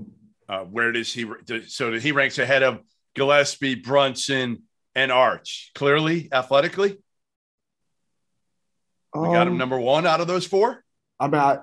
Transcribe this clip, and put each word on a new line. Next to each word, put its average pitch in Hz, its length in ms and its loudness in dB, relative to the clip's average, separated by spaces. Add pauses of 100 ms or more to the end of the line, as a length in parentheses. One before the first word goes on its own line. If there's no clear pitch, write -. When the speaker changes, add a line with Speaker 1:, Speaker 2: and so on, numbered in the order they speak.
(480)
Speaker 1:
uh, 95 160 -8
where 117 280 -2
does 117 200 -4
he, 120 120 -8 (220)
does, 113 280 -10
so 113 240 -4
he 143 140 -2
ranks 135 260 -4
ahead 131 240 2
of 123 180 0 (340)
Gillespie, 139 600 0
Brunson, 127 880 -2 (300)
and 131 160 0
Arch, 123 640 0
clearly 156 560 0
athletically? 170 680 0 (2250)
We 160 140 -2
got 175 180 4
him 180 80 0
Speaker 2:
Um, - 40 -2
Speaker 1:
number 127 220 -2
one 143 260 2
out 160 140 2
of 170 60 -4
those 180 200 -2
four? 214 380 0 (340)
Speaker 2:
I 135 80 -2
mean, 143 140 2
I, 139 220 4